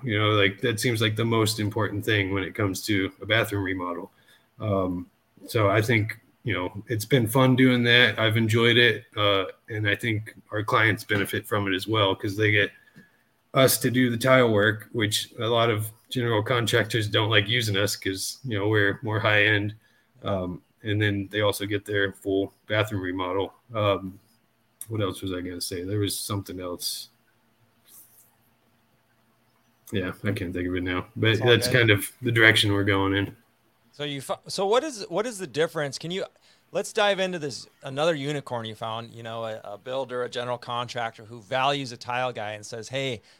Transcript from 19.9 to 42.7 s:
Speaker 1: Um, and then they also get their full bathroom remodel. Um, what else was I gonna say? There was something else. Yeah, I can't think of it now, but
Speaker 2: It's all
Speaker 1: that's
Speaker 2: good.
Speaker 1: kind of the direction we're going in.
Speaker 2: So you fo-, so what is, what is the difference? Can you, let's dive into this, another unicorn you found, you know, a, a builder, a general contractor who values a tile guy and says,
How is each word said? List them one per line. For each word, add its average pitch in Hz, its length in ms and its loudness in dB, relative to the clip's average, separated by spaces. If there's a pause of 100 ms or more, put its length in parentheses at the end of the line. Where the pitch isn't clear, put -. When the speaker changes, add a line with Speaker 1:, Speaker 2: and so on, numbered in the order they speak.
Speaker 1:
Um, 92 400 -4 (220)
and 104 180 0
then 101 300 0
they 104 100 -2
also 101 240 0
get 101 180 -4
their 101 300 -2
full 98 400 -2 (140)
bathroom 107 340 0
remodel. 92 520 -4 (200)
Um, 95 460 0 (680)
what 110 140 -4
else 95 220 -4
was 95 100 -6
I 90 80 -6
gonna 87 200 -10
say? 90 220 -8
There 101 160 -4
was 101 160 -2
something 98 440 -8
else. - 500 -8 (2750)
Yeah, 92 200 -4 (120)
I 101 80 -2
can't 95 220 -6
think 90 140 -4
of 90 80 -4
it 90 80 -4
now, 90 320 -4
but 110 160 2
Speaker 2:
It's 107 100 2
all 120 60 2
Speaker 1:
that's 117 200 6
Speaker 2:
good. - 60 0
Speaker 1:
kind 117 160 4
of 101 220 2 (100)
the 127 100 -2
direction 110 400 6
we're 101 120 0
going 98 320 2
in. 98 200 0 (560)
Speaker 2:
So - 120 -12
you 143 180 -6
fo-, - 260 -8
so 185 200 -2
what 240 160 4
is, 262 260 -8
what 208 160 -2
is 233 140 -8
the 185 80 -8
difference? 147 500 -2
Can - 140 -10
you, 185 120 -6 (480)
let's 196 220 -6
dive 202 260 2
into 185 200 -2
this, 139 280 -8 (160)
another 147 300 0
unicorn 135 520 -6
you 110 100 -10
found, 113 360 -8
you 113 120 -16
know, 113 220 -8
a, 110 180 -8
a 101 140 -14
builder, 123 460 -6
a 120 60 -4
general 123 280 -4
contractor 120 680 -6
who 117 160 -18
values 131 500 -2
a 120 60 -14
tile 127 340 -4
guy 110 200 -8
and 104 140 -12
says, 113 220 -12